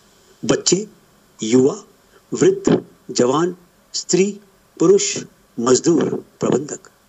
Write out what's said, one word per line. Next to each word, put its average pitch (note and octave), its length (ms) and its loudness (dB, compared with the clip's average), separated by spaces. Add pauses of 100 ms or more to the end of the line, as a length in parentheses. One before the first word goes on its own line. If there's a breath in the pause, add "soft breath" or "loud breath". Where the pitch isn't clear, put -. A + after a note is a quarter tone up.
(440)
बच्चे, C3+ 420 -2 (540)
युवा, B2+ 440 2 (480 soft breath)
वृद्ध, F#4+ 520 2 (280)
जवान, D3+ 440 0 (380)
स्त्री, F#3+ 360 -2 (480)
पुरुष, F#3+ 400 2 (400)
मजदूर, B2 680 0 (160)
प्रबंधक, - 500 -4 (200)